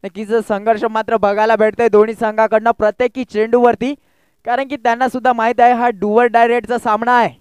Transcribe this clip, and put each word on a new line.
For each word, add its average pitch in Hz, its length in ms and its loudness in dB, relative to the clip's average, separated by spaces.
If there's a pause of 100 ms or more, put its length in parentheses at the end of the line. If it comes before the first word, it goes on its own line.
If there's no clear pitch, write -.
नक्कीच 202 280 -10 (160)
संघर्ष 214 360 -2
मात्र 220 320 -2
बघायला 214 400 2
भेटतोय 214 320 0
दोन्ही 214 260 2
संघाकडनं 220 560 0
प्रत्येकी 233 540 -2
चेंडूवरती, 240 720 0 (500)
कारण 247 240 -4
की 277 80 -8
त्यांना 240 320 -2
सुद्धा 254 240 -2
माहित 233 280 -2
आहे 240 120 6
हा 240 160 0
do 208 260 -4
or 240 120 4
die 233 200 2
रेटचा 233 320 -2
सामना 233 400 0
आहे. 190 220 0